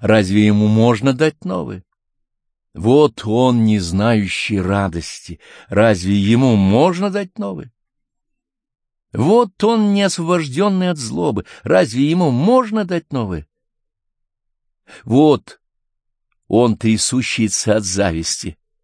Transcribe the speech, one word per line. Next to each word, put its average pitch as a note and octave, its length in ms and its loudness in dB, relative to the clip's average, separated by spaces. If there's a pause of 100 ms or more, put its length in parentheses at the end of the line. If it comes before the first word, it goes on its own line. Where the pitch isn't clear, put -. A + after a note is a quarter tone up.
Разве G#2 460 2
ему G#2 200 2
можно A2+ 460 2
дать D3+ 320 -4
новое? C#3 400 -8 (880)
Вот B2+ 540 0
он, A#2+ 380 2
не G#2+ 160 2
знающий G2+ 840 -2
радости. F2+ 800 -6 (280)
Разве G2+ 480 2
ему A2+ 400 4
можно D#3+ 540 2
дать G3 280 -8
новое? F#3 320 -10 (1400)
Вот G3 520 0
он, G#3+ 300 2
не G3+ 80 0
освобождённый F3+ 880 -2
от E3 80 -6
злобы. B2+ 480 -4 (160)
Разве D3 480 0
ему E3+ 200 0
можно G#3+ 540 0
дать F3 280 -6
новое? F#2+ 340 -6 (1600)
Вот C#3 540 2 (880)
он, A2+ 280 2
трясущийся A2 1000 -2
от G#2+ 80 -4
зависти. F2+ 760 -6 (260)